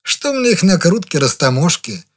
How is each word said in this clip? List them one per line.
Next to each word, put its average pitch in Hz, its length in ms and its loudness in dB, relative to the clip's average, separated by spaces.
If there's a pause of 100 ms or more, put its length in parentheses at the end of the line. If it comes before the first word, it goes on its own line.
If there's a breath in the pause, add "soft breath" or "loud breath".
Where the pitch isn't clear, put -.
Что - 320 -4
мне 247 180 0
их 175 120 0
накрутки, 180 540 2
растаможки? 143 880 -2 (120)